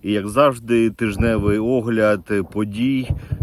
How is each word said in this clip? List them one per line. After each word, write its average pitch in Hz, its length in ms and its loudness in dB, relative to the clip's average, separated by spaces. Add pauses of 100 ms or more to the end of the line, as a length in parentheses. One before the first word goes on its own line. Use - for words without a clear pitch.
і, 101 80 -2
як 104 160 -2
завжди, 117 600 2
тижневий 104 680 0
огляд 110 720 0 (200)
подій 107 580 -2 (340)